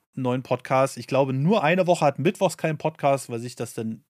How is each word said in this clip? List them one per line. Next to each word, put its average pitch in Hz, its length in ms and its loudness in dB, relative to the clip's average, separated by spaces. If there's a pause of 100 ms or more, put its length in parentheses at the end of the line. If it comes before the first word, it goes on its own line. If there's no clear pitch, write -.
(160)
einen 131 80 -6
neuen 127 180 0
Podcast. 131 540 0
Ich 123 100 -12
glaube, 135 260 2
nur 160 300 2
eine 175 240 2
Woche 170 180 2
hat 143 140 2
mittwochs 180 380 0
keinen 160 200 -2
Podcast, 139 540 -2
weil 117 80 -6
sich 120 160 -10
das 117 200 -8
dann 113 360 -8